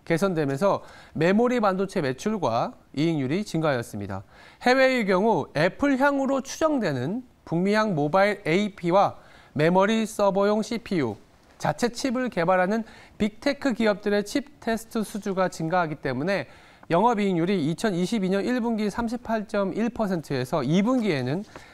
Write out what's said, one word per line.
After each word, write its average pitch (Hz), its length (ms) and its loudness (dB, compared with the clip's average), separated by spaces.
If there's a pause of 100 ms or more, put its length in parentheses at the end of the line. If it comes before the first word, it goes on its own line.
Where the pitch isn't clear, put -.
개선되면서 160 800 0 (300)
메모리 214 480 2
반도체 190 400 0
매출과 143 720 -2 (200)
이익률이 156 520 0
증가하였습니다. 113 800 -4 (400)
해외의 262 420 4
경우 185 500 2
애플향으로 269 840 0
추정되는 214 840 -2 (220)
북미향 202 500 0
모바일 190 500 2
에이피와 180 720 2 (380)
메모리 190 540 4
서버용 202 540 2
씨피유, 175 540 -2 (420)
자체 - 300 -2
칩을 254 420 -4
개발하는 185 540 0 (340)
빅테크 269 560 -2
기업들의 208 520 0
칩 - 340 -6
테스트 226 440 -4
수주가 190 440 -2
증가하기 165 480 -2
때문에 143 520 -2 (440)
영업이익률이 190 800 2
이천이십이 185 580 -2
년 196 140 0
일 247 160 -2
분기 220 300 -2
삼십팔 226 580 -6
점 196 260 -2
일 226 160 -2
퍼센트에서 160 760 -2
이 165 200 4
분기에는 196 600 0 (280)